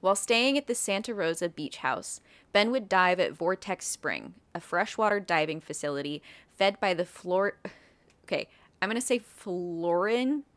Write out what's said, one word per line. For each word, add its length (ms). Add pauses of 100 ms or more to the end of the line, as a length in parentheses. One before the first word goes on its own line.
While 120
staying 440
at 80
the 80
Santa 400
Rosa 340
Beach 300
House, 420 (320)
Ben 200
would 180
dive 280
at 140
Vortex 540
Spring, 480 (200)
a 60
freshwater 580
diving 440
facility 580 (380)
fed 200
by 140
the 140
Flor-, 500 (680)
okay, 240 (340)
I'm 80
gonna 100
say 180
Florin 1200 (140)